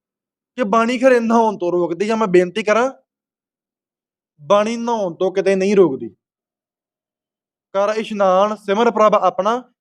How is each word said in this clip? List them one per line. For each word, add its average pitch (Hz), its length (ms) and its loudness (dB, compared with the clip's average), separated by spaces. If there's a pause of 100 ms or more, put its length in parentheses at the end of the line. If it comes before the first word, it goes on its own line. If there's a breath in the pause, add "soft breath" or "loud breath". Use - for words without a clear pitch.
(580)
ਕਿ 247 80 -4
ਬਾਣੀ 226 340 0
ਖਰੇ 254 220 4
ਨਹਾਉਣ 226 360 0
ਤੋਂ 175 140 -4
ਰੋਕਦੀ 175 380 -2
ਆ। 226 60 -2
ਮੈਂ 220 140 -2
ਬੇਨਤੀ 180 340 0
ਕਰਾਂ, 220 260 0 (1500)
ਬਾਣੀ 208 360 0
ਨਹਾਉਣ 226 380 -4
ਤੋਂ 185 160 -2
ਕਿਤੇ 190 240 0
ਨਹੀਂ 196 200 0
ਰੋਕਦੀ। 131 340 2 (1600)
"ਕਰ 202 220 -2
ਇਸ਼ਨਾਨ 208 640 0
ਸਿਮਰ 220 340 0
ਪ੍ਰਭ 208 240 2
ਆਪਣਾ, 185 420 0 (240)